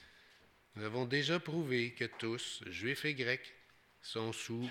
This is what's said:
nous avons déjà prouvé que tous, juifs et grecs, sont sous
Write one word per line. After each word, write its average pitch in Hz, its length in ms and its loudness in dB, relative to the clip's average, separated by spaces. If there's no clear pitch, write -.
nous 104 80 -6
avons 117 220 2
déjà 143 340 4
prouvé 131 540 2
que 123 120 0
tous, - 600 -4
juifs 101 360 -2
et 151 100 2
grecs, 127 400 0
sont 113 300 -2
sous 117 400 -2